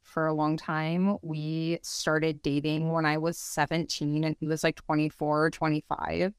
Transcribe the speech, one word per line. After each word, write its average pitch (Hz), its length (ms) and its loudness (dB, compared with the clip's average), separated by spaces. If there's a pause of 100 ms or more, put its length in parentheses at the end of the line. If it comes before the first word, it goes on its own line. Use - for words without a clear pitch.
for 160 240 -2
a 156 60 2
long 151 240 2
time, 170 640 0
we 160 600 -2
started 156 580 0
dating 156 500 0
when 160 140 2
I 151 120 2
was 165 200 -2
seventeen 156 880 0
and 156 140 -2
he 151 80 -4
was, 156 160 0
like, 165 120 2
twenty-four 151 720 0
or 165 60 4
twenty-five. 151 880 0